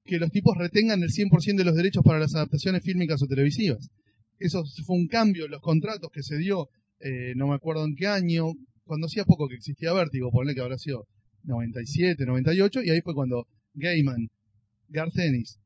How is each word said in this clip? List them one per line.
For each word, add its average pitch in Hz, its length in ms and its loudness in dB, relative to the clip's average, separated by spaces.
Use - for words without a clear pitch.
que 175 120 -4
los 165 140 -2
tipos 196 260 4
retengan 196 460 2
el 165 80 0
cien 202 180 0
por 175 140 6
ciento 202 180 2
de 175 80 4
los 160 60 4
derechos 180 280 2
para 160 160 6
las 151 140 0
adaptaciones 160 480 -2
fílmicas 165 400 -2
o 143 60 -2
televisivas. 139 600 0
Eso 175 240 -2
fue 180 80 0
un 175 120 2
cambio 202 380 2
en 143 60 -12
los 147 100 -14
contratos 165 500 0
que 143 120 -10
se 147 140 -6
dio, 180 320 -2
eh, 127 340 -8
no 135 120 0
me 143 80 0
acuerdo 156 300 -4
en 151 100 -4
qué 175 120 -4
año, 170 460 0
cuando 160 220 -6
hacía 196 180 -4
poco 147 240 6
que 123 60 -12
existía 147 360 -6
Vértigo, 135 400 -2
ponle 131 240 0
que 131 60 -4
habrá 127 160 -6
sido 123 280 -10
noventa 117 380 -6
y 113 40 -8
siete, 156 400 0
noventa 127 280 2
y 185 80 2
ocho, 202 200 2
y 185 80 -2
ahí 160 120 2
fue 175 120 -8
cuando 127 320 -2
Gaiman, 139 560 0
Garth 160 320 -4
Ennis 135 460 -2